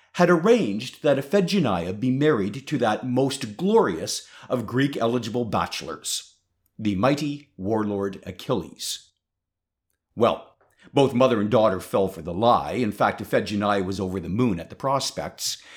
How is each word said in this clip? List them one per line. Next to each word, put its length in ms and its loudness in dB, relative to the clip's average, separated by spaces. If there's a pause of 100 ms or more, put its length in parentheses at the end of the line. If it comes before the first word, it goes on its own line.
(120)
had 180 4
arranged 720 2
that 160 4
Iphigenia 800 0
be 140 0
married 560 0
to 100 -2
that 280 0
most 500 -2
glorious 720 0 (220)
of 180 -4
Greek-eligible 800 -2
bachelors, 880 -6 (420)
the 160 -2
mighty 600 -2
warlord 680 -2
Achilles. 880 -8 (1040)
Well, 360 2 (420)
both 220 4
mother 260 4
and 100 0
daughter 300 4
fell 280 0
for 120 -12
the 140 -6
lie. 380 2
In 200 0
fact, 300 0
Iphigenia 600 0
was 160 -6
over 220 -4
the 80 -8
moon 320 0
at 80 -12
the 80 -18
prospects. 800 -4 (200)